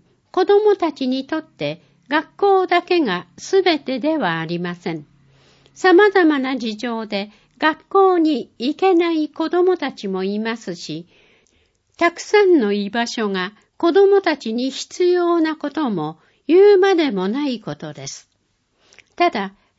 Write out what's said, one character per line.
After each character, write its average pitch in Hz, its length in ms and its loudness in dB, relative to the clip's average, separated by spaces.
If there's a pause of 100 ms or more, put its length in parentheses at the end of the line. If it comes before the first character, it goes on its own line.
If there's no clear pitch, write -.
(320)
子 370 140 -2
ど 403 180 4
も 415 120 4
た 339 160 -4
ち 269 160 -6
に 262 180 -4
と 311 120 -6
っ 311 60 -8
て - 380 -10 (280)
学 302 260 -4
校 381 320 2
だ 349 140 2
け 349 180 0
が 185 260 -2 (120)
す - 260 -2
べ 330 160 0
て 254 200 -8
で 311 180 -2
は 170 220 -2
あ 160 60 -6
り 170 140 -6
ま 175 160 -8
せ 175 180 -10
ん。 151 120 -12 (680)
様 381 360 6
々 311 300 2
な 269 180 -6
事 220 180 -6
情 226 300 -8
で 208 260 -8 (260)
学 - 300 -2
校 381 300 2
に 311 420 -2
行 285 160 -4
け 381 180 0
な 339 180 2
い 311 180 -4
子 320 200 -8
ど 349 140 0
も 370 140 2
た 269 140 -8
ち - 160 -12
も 190 160 -6
い 202 160 -4
ま 226 180 -6
す 185 180 -12
し、 175 320 -12 (920)
た 339 140 0
く - 80 -20
さ 415 240 2
ん 359 160 4
の 202 140 0
居 202 160 -4
場 233 180 -4
所 214 220 -6
が 185 240 -6 (240)
子 339 140 0
ど 392 140 6
も 392 160 4
た 311 160 -2
ち 220 160 -8
に 247 160 -4
必 - 360 -6
要 349 340 2
な 311 160 -2
こ 294 160 -10
と 302 180 -4
も 160 300 -6 (280)
言 392 280 8
う - 20 6
ま 392 180 4
で 302 160 0
も 190 160 -2
な 277 180 -4
い 240 140 -4
こ 147 160 -10
と 151 180 -14
で 139 140 -16
す。 - 220 -18 (840)
た 349 140 2
だ、 196 240 -8 (260)